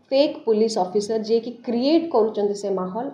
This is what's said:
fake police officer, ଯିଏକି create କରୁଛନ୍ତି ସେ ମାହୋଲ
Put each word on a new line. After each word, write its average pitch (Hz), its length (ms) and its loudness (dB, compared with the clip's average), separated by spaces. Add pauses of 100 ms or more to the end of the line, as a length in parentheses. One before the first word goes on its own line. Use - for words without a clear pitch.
fake 285 360 2
police 220 320 2
officer, 208 400 -2
ଯିଏକି 226 340 0
create 269 600 0
କରୁଛନ୍ତି 214 420 2
ସେ 202 160 -6
ମାହୋଲ 190 440 -4